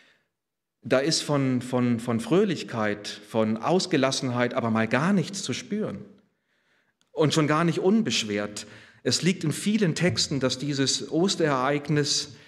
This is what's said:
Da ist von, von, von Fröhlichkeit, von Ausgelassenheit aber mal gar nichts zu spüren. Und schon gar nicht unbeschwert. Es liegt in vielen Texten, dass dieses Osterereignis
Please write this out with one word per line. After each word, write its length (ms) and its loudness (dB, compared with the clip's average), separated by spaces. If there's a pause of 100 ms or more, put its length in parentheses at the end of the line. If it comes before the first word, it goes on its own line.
(840)
Da 140 2
ist 240 0
von, 400 0
von, 380 0
von 180 -2
Fröhlichkeit, 880 -2
von 500 -2
Ausgelassenheit 1000 0
aber 160 0
mal 180 2
gar 240 2
nichts 300 0
zu 100 -4
spüren. 520 -6 (1080)
Und 220 2
schon 120 4
gar 160 2
nicht 160 2
unbeschwert. 880 0 (380)
Es 180 0
liegt 220 0
in 80 0
vielen 420 0
Texten, 460 0
dass 180 0
dieses 540 -2
Osterereignis 1200 0 (140)